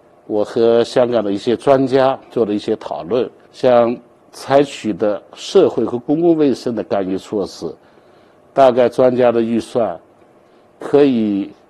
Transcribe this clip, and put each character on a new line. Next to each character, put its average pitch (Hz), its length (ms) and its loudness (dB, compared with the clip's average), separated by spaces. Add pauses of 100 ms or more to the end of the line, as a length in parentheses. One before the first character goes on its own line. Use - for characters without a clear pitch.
(280)
我 104 160 -2
和 117 400 2
香 123 280 0
港 110 120 0
的 101 80 -4
一 101 60 -2
些 113 180 -2
专 135 300 2
家 131 340 0 (120)
做 120 120 -2
了 101 80 -2
一 107 60 -2
些 110 200 -4
讨 76 260 -10
论， 104 260 -4 (220)
像 120 440 2 (360)
采 143 320 0
取 113 280 -6
的 101 300 -2 (140)
社 160 340 2
会 113 160 -2
和 120 140 -6
公 151 200 -2
共 170 160 2
卫 147 160 2
生 117 220 -6
的 104 100 -6
干 98 240 -4
预 95 80 -4
措 95 300 -6
施， 82 260 -12 (800)
大 135 200 4
概 120 180 2
专 127 260 2
家 123 160 2
的 117 80 0
预 113 200 -2
算 101 400 -4 (800)
可 143 240 2
以 107 480 0 (180)